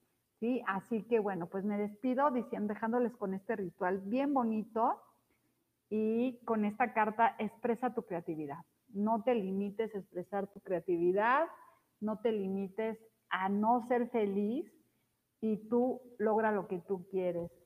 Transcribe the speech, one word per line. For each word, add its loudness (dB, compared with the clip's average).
¿sí? 0
Así -2
que, 2
bueno, -2
pues -4
me 0
despido 0
diciendo, -2
dejándoles 0
con -4
este -4
ritual -2
bien 0
bonito 0
y 0
con 0
esta 0
carta, 2
expresa -2
tu -4
creatividad. -6
No 0
te 4
limites -2
a -4
expresar -6
tu -14
creatividad, 2
no -4
te 0
limites -4
a 0
no 4
ser 2
feliz 0
y -2
tú 2
logra 2
lo 0
que -4
tú -6
quieres -2